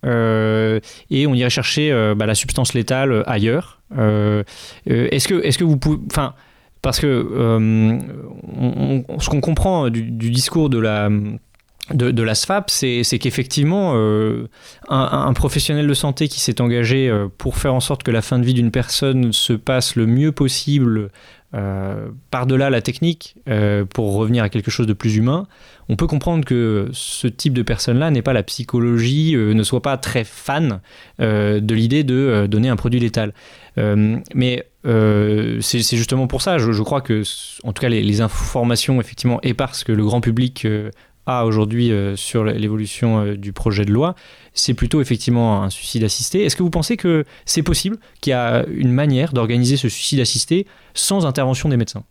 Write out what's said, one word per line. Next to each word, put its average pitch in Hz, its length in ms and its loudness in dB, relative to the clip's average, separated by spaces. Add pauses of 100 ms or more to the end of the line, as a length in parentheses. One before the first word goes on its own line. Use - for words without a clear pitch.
euh, 110 760 2 (300)
et 139 180 2
on 135 60 2
irait 123 160 2
chercher, 151 420 0
euh, 107 240 2
bah, 107 100 0
la 110 80 2
substance - 400 -2
létale 127 520 0
ailleurs ? 117 540 -2 (160)
Euh, 107 460 2 (480)
euh, 123 220 2
est-ce 139 160 0
que, 202 60 2
est-ce 151 220 0
que 180 80 0
vous 156 120 4
pouvez, 151 220 0 (120)
enfin, 135 240 -2 (480)
parce 131 160 -2
que, 151 80 0
euh, 113 920 2 (600)
on, 135 480 0
on, - 120 -6
ce - 100 -2
qu'on 147 100 2
comprend 160 500 2
du, 117 200 -4
du 113 200 -2
discours 139 380 0
de 123 100 2
la, 107 320 0 (840)
de, 123 180 2
de 117 120 0
la 110 120 0
sfap, 104 360 -2
c'est, 120 340 0
c'est 117 140 0
qu'effectivement, 147 760 0
euh, 110 540 0 (400)
un, 139 380 0
un 131 80 2
professionnel 147 520 0
de 143 80 2
santé 143 340 -2
qui - 120 -8
s'est 120 220 -2
engagé, 120 480 2
euh, 101 260 0
pour - 200 -4
faire 135 180 0
en 127 60 2
sorte 135 220 -4
que - 80 -2
la 113 120 0
fin - 160 0
de 120 60 2
vie 127 100 2
d'une 120 160 2
personne 127 640 0
se - 200 0
passe 127 420 -2
le 113 120 2
mieux 139 260 4
possible, 127 760 0 (440)
euh, 101 540 -4 (220)
par-delà 131 400 2
la 120 100 2
technique, - 560 -4 (120)
euh, 104 360 2
pour 101 300 -2
revenir 113 280 2
à 104 60 0
quelque 107 220 -2
chose 117 160 0
de 110 60 0
plus 107 240 0
humain, 135 300 0 (440)
on 107 60 0
peut 165 100 0
comprendre 151 400 0
que 113 480 0
ce - 340 -6
type 143 240 -2
de 123 100 0
personne-là 123 480 0
n'ait 123 120 2
pas 135 100 0
la 107 100 2
psychologie, 123 960 0
euh, 107 160 2
ne 110 100 4
soit 120 200 0
pas 135 160 -2
très 120 260 -4
fan, 139 560 -4 (400)
euh, 104 400 2
de 107 140 0
l'idée 117 280 2
de, 127 120 0
euh, 123 340 2
donner 107 220 2
un 113 60 0
produit 120 220 0
létal. 110 360 -2 (420)
Euh, 107 400 2 (180)
mais, 123 320 -2 (200)
euh, 107 760 2
c'est, 117 220 -2
c'est 117 160 0
justement 131 280 0
pour 127 140 -2
ça, 185 160 0
je, 117 160 2
je 104 100 0
crois 135 200 -2
que, 107 200 0 (400)
en 107 100 -6
tout - 100 -6
cas, 123 80 2
les, 110 120 2
les 104 200 2
informations 120 800 0
effectivement - 420 -2
éparses 127 420 -4
que 113 80 -2
le 107 120 2
grand 120 180 2
public, 123 420 -2
euh, 107 260 -2 (360)
a 123 200 0
aujourd'hui, 113 440 2
euh, 98 260 0
sur 110 280 -2
l'évolution, 110 760 0
euh, 104 180 -2
du 98 160 -8
projet 104 320 0
de 101 40 0
loi, 147 240 2 (380)
c'est - 220 0
plutôt 139 260 0
effectivement 117 640 2
un 95 80 -2
suicide - 340 -4
assisté. 180 400 0
Est-ce 143 100 0
que - 80 -2
vous 175 60 2
pensez 175 300 -2
que 165 260 2 (220)
c'est - 160 0
possible, 190 340 0 (240)
qu'il 139 120 0
y - 20 2
a 120 340 2
une 123 240 0
manière 143 400 2
d'organiser 123 460 2
ce 127 100 -2
suicide - 320 -2
assisté 160 460 0 (260)
sans 196 320 0
intervention 131 460 0
des 123 80 2
médecins ? 110 320 -4